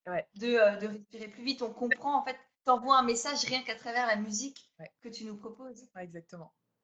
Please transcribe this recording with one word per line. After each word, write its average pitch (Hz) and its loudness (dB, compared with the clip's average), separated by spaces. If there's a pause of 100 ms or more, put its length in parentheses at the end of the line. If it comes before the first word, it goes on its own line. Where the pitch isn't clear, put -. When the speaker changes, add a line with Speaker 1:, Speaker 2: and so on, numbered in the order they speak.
Speaker 1:
Ouais. 180 -2 (100)
Speaker 2:
de, 233 0
euh, 208 8
de 202 -6
respirer 214 -10
plus 233 -16
vite. 262 -2
On 226 -2
comprend, 247 0
en - 0
fait, 262 -6 (260)
t'envoies 247 6
un 254 8
message 240 0
rien 254 -2
qu'à 226 -6
travers 240 -2
la 214 4
musique 214 -6
Speaker 1:
Ouais. 156 -18 (120)
Speaker 2:
que 233 -12
tu 220 -14
nous 214 -10
proposes. 233 -16
Speaker 1:
Ouais, 180 -10
exactement. 170 -16 (300)